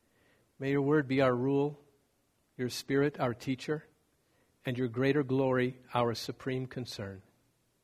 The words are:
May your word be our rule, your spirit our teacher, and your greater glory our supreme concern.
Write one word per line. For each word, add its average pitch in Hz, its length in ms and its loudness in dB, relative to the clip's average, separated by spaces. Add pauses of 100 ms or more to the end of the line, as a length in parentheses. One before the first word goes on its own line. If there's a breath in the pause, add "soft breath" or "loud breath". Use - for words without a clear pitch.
(600)
May 135 120 -2
your 143 100 2
word 143 280 2
be 131 100 2
our 131 160 6
rule, 139 420 0 (800)
your 127 120 -4
spirit 139 500 0
our 123 140 0
teacher, 151 500 -6 (840)
and 123 120 -2
your 127 100 0
greater 135 360 2
glory 127 520 0 (180)
our 120 200 2
supreme 127 540 -6
concern. 98 540 -10 (640)